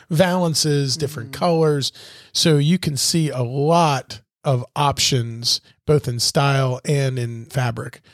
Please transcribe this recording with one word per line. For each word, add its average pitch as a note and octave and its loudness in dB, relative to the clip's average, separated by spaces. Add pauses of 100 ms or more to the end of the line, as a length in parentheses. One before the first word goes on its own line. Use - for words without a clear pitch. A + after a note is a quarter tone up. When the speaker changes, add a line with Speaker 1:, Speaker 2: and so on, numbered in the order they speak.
(120)
Speaker 1:
valances, D#3 2
different C#3+ -8
Speaker 2:
Mm-hmm. - -12
Speaker 1:
colors. D#3+ 2 (400)
So D#3+ 4
you D#3 4
can D3+ -2
see D#3 0
a B2+ -4
lot C#3+ 0 (220)
of B2+ 0 (120)
options, B2 -2 (260)
both D3+ 2
in A#2+ -4
style C3+ 0
and C#3 0
in A#2 -8
fabric, - -6 (120)